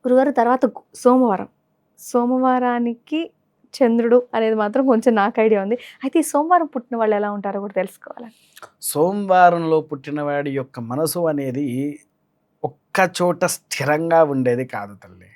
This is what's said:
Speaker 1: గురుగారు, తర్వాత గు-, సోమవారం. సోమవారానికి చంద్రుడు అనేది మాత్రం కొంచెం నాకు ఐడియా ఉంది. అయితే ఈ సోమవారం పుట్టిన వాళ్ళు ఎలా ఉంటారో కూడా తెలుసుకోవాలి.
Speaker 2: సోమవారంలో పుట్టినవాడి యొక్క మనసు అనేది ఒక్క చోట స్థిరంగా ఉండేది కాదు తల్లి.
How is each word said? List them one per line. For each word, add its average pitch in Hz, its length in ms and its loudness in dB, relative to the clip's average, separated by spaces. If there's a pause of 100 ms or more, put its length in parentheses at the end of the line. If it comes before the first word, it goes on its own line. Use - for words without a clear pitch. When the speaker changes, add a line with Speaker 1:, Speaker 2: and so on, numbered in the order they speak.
Speaker 1:
గురుగారు, 262 240 4
తర్వాత 247 340 2
గు-, - 320 -10
సోమవారం. 240 500 2 (520)
సోమవారానికి 247 1300 -2 (320)
చంద్రుడు 233 600 2 (100)
అనేది 220 220 0
మాత్రం 214 300 0
కొంచెం 226 300 2
నాకు 214 260 0
ఐడియా 220 200 4
ఉంది. 208 140 -2
అయితే - 440 -4
ఈ - 20 2
సోమవారం 320 440 2
పుట్టిన 247 320 -8
వాళ్ళు 214 180 0
ఎలా 208 160 -2
ఉంటారో 202 280 -6
కూడా 196 140 -10
తెలుసుకోవాలి. 208 600 -10 (480)
Speaker 2:
సోమవారంలో 175 1000 2
పుట్టినవాడి 143 680 -6
యొక్క 131 280 -8
మనసు 139 400 -4
అనేది 143 800 -4 (640)
ఒక్క 180 480 -2 (100)
చోట 175 240 0
స్థిరంగా 160 760 0
ఉండేది 131 420 0
కాదు 101 300 -12
తల్లి. 92 300 -20 (100)